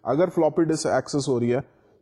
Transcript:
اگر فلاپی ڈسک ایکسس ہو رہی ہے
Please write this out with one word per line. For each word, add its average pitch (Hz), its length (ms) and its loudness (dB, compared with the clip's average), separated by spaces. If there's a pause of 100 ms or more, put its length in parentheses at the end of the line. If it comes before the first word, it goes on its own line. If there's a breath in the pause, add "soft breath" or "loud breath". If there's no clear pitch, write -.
اگر 156 260 0
فلاپی 165 360 0
ڈسک 156 220 -2
ایکسس 135 420 -2
ہو 123 120 2
رہی 120 140 2
ہے 131 60 0 (420 soft breath)